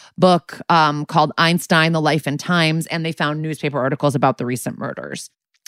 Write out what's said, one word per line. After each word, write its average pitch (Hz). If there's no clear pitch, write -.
book, -
um, 151
called 151
Einstein, 165
The 165
Life 151
and 143
Times, 160
and 165
they 160
found 151
newspaper 143
articles 139
about 131
the 127
recent 120
murders. -